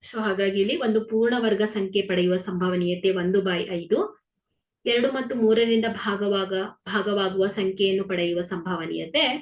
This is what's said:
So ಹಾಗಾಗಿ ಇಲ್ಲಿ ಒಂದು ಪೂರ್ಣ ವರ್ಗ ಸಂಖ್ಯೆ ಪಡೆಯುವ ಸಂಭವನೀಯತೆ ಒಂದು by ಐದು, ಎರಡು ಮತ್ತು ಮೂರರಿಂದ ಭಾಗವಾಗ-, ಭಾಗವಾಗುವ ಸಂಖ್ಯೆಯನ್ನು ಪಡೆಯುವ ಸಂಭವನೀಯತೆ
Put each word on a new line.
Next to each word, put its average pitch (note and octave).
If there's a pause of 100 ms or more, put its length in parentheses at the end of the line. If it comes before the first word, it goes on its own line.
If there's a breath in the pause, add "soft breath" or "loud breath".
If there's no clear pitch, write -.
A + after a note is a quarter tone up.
So -
ಹಾಗಾಗಿ G3
ಇಲ್ಲಿ A#3 (100)
ಒಂದು A3 (100)
ಪೂರ್ಣ A3+ (100)
ವರ್ಗ G#3 (140)
ಸಂಖ್ಯೆ G3
ಪಡೆಯುವ F3+ (100)
ಸಂಭವನೀಯತೆ F3+ (120)
ಒಂದು F#3
by F3+ (180)
ಐದು, E3+ (880)
ಎರಡು A#3+
ಮತ್ತು C4
ಮೂರರಿಂದ A3+ (200)
ಭಾಗವಾಗ-, G3 (220)
ಭಾಗವಾಗುವ G3
ಸಂಖ್ಯೆಯನ್ನು F#3+
ಪಡೆಯುವ F3 (100)
ಸಂಭವನೀಯತೆ E3+ (180)